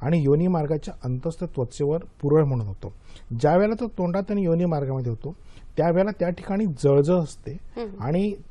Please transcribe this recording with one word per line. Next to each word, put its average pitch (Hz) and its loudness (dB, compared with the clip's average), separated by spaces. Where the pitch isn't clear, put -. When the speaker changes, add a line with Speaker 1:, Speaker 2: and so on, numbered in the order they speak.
Speaker 1:
आणि 151 2
योनी 147 4
मार्गाच्या 156 -2
अंतस्थ 127 -4
त्वचेवर 143 -2
पुरळ 147 4
म्हणून 127 0
होतो. 101 -10
ज्या 151 4
वेळेला 208 4
तो 240 -4
तोंडात 190 -2
आणि 202 0
योनी 170 2
मार्गामध्ये 135 0
होतो, 110 -8
त्यावेळेला 175 4
त्या 175 0
ठिकाणी 196 -2
जळजळ 143 4
असते - -2
Speaker 2:
हम्म. 190 -10
Speaker 1:
आणि 180 0